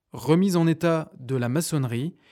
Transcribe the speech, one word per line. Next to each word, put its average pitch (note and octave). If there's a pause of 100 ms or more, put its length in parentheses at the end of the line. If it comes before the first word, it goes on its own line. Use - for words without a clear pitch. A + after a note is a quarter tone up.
(120)
remise F3
en E3
état E3
de C3
la A#2+
maçonnerie, C3+ (160)